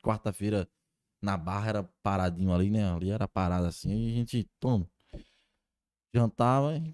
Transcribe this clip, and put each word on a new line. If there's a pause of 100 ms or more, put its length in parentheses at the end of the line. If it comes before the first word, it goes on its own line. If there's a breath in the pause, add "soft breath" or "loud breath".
quarta-feira (540)
na
barra
era (200)
paradinho
ali,
né,
ali
era
parada
assim,
aí
a
gente, (100)
toma, (1300 loud breath)
jantava, (120)